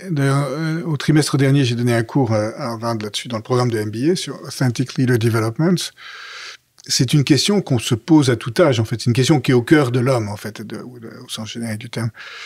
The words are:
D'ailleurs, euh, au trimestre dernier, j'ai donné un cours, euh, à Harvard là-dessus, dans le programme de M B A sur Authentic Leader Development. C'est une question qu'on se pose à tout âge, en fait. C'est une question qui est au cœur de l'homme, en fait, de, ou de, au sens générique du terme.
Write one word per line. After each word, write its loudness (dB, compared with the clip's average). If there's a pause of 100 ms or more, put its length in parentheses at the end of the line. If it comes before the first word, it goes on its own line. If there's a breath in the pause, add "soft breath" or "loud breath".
(100)
D'ailleurs, 2
euh, -4
au -2
trimestre 2
dernier, 4
j'ai 0
donné 2
un 2
cours, 0
euh, 0
à -8
Harvard -4
là-dessus, -8
dans -6
le -6
programme 0
de -2
M -4
B 0
A 0
sur -8
Authentic -2
Leader 2
Development. 0 (960 loud breath)
C'est 0
une 4
question 4
qu'on 0
se -2
pose 4
à 2
tout -8
âge, 4
en 4
fait. -6
C'est -2
une 4
question 4
qui 0
est 6
au 6
cœur 4
de 0
l'homme, 0
en -8
fait, -12
de, -10
ou -16
de, -16
au -18
sens -10
générique -8
du -12
terme. -2 (360 loud breath)